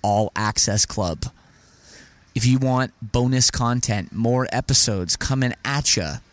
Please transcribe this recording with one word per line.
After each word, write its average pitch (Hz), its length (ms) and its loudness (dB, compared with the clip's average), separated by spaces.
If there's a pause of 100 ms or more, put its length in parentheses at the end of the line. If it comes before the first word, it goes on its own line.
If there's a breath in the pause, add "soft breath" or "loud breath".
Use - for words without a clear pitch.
All 104 320 2
Access 107 500 0
Club. 87 400 -4 (1080 loud breath)
If 117 100 0
you 131 140 4
want 131 420 0
bonus 123 480 2
content, 117 640 0
more 120 380 0
episodes 104 640 0
coming 131 400 -2 (100)
at 139 320 0
ya 78 200 -6 (160)